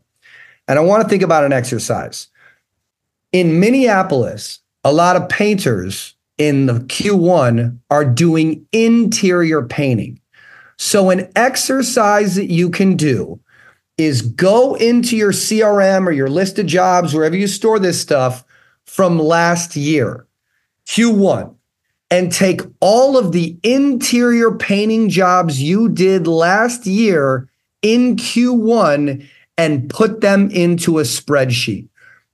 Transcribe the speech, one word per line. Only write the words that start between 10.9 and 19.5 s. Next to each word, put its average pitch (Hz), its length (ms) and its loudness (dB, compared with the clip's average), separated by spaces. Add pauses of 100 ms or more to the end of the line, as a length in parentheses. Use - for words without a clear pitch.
an 185 260 -2
exercise 214 1000 0
that 190 160 -4
you 175 180 0
can 190 280 0
do 123 440 -4 (560)
is 147 260 0
go 196 520 2
into 233 420 0
your 208 160 2
C 214 300 -2
R 208 180 2
M 190 260 2
or 170 60 0
your 135 160 -2
list 190 300 -4
of 196 80 -2
jobs, 180 480 0
wherever 160 220 0
you 202 100 -2
store 220 320 0
this 180 220 -2
stuff, 127 440 -2 (400)
from 175 340 0
last 170 580 0